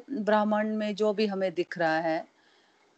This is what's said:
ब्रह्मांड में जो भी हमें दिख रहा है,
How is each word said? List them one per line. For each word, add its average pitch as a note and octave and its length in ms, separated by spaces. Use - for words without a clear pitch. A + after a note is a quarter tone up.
ब्रह्मांड G#3+ 640
में G#3+ 180
जो G#3+ 180
भी G#3+ 120
हमें F#3+ 280
दिख F3 240
रहा D#3+ 220
है, E3 280